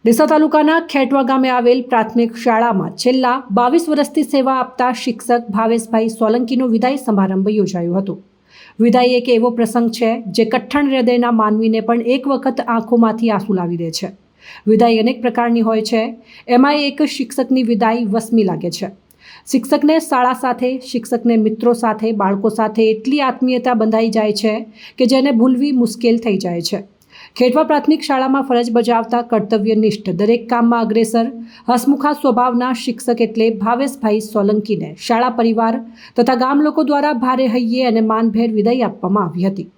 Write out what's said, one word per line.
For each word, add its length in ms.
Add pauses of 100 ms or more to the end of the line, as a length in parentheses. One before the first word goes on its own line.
ડીસા 220
તાલુકાના 540
ખેટવા 420
ગામે 280
આવેલ 320
પ્રાથમિક 540
શાળામાં 540 (120)
છેલ્લા 340 (160)
બાવીસ 360
વર્ષથી 440
સેવા 240
આપતા 360
શિક્ષક 580
ભાવેશભાઈ 680
સોલંકીનો 520
વિદાય 360
સમારંભ 440
યોજાયો 460
હતો. 220 (640)
વિદાય 420
એક 60
એવો 220
પ્રસંગ 400
છે, 200 (160)
જે 180
કઠણ 480
હૃદયના 400
માનવીને 480
પણ 260
એક 220
વખત 400
આંખોમાંથી 640
આંસુ 280
લાવી 180
દે 140
છે. 220 (540)
વિદાય 340
અનેક 220
પ્રકારની 480
હોય 120
છે, 220 (420)
એમાં 380
એક 200 (120)
શિક્ષકની 560
વિદાય 340
વસમી 380
લાગે 260
છે. 240 (560)
શિક્ષકને 500
શાળા 420
સાથે, 280 (100)
શિક્ષકને 560
મિત્રો 480
સાથે, 280
બાળકો 460
સાથે 320
એટલી 380
આત્મીયતા 460
બંધાઈ 440
જાય 140
છે 260 (400)
કે 80
જેને 320
ભૂલવી 340
મુશ્કેલ 540
થઈ 220
જાય 240
છે. 160 (500)
ખેટવા 260
પ્રાથમિક 380
શાળામાં 460
ફરજ 220
બજાવતા 520
કર્તવ્યનિષ્ઠ, 880
દરેક 380
કામમાં 380
અગ્રેસર, 400 (420)
હસમુખા 440
સ્વભાવના 600
શિક્ષક 480
એટલે 300
ભાવેશભાઈ 720
સોલંકીને 680 (180)
શાળા 320
પરિવાર 360 (420)
તથા 260
ગામ 240
લોકો 180
દ્વારા 300
ભારે 320
હૈયે 440
અને 100
માનભેર 520
વિદાય 360
આપવામાં 400
આવી 200
હતી. 300